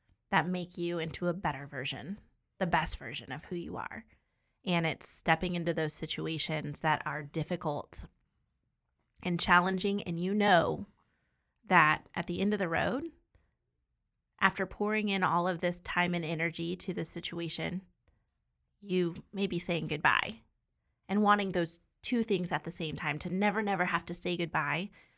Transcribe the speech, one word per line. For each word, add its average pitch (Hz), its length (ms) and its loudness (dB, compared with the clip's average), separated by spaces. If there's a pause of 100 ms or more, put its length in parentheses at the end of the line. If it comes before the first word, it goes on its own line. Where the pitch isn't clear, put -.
(300)
that 170 180 2
make 180 300 -4
you 170 200 -2
into 160 300 -2
a 170 60 2
better 147 320 -4
version, 139 540 -6 (380)
the 185 80 0
best 165 320 2
version 123 340 -10
of 147 140 -10
who 180 100 -6
you 165 200 -8
are. - 280 -10 (600)
And 170 220 0
it's - 220 -4
stepping 175 460 0
into 170 200 -2
those 160 200 -2
situations 156 840 -6
that 156 260 2
are 151 160 -6
difficult 151 800 -6 (1200)
and 175 180 0
challenging, 190 640 4
and 170 180 -4
you 185 100 0
know 202 540 6 (800)
that 156 480 6
at 175 120 -2
the 175 140 -2
end 202 120 2
of 208 60 0
the 190 100 0
road, 170 360 0 (1400)
after 190 220 4
pouring 214 460 -2
in 196 120 0
all 175 240 2
of 175 140 0
this 175 200 -2
time 175 340 0
and 170 100 -2
energy 165 500 -2
to 180 200 -6
the 175 100 -2
situation, 170 800 -6 (960)
you 180 360 0 (180)
may 196 120 0
be 175 120 0
saying 165 300 -2
goodbye 151 480 2 (720)
and 208 160 2
wanting 202 300 4
those 170 280 0 (220)
two 233 200 2
things 180 280 0
at 160 140 -2
the 170 60 -8
same 156 260 -6
time, 151 220 -4
to 175 100 -6
never, 190 340 2
never 196 240 0
have 170 200 0
to 175 80 -6
say 175 240 -2
goodbye, 160 500 -2 (300)